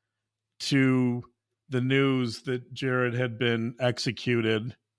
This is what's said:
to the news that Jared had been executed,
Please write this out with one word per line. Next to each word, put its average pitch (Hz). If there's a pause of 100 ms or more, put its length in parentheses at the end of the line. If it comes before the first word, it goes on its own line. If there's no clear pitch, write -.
(600)
to 127 (460)
the 127
news 131
that 127
Jared 127
had 120
been 117
executed, 117 (240)